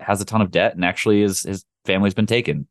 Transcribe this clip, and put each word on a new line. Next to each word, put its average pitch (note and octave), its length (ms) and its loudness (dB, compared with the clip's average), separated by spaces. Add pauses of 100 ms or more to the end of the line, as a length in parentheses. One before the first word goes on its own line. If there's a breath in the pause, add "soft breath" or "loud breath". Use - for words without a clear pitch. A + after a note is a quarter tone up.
has G2+ 200 -2
a G2+ 40 -6
ton A2 160 -2
of F#2+ 100 0
debt F#2 240 0
and F2 100 -2
actually G#2 380 2
is, G2 200 0
his F#2+ 220 -8 (200)
family's G2 300 2
been G#2+ 120 0
taken. F2 440 -2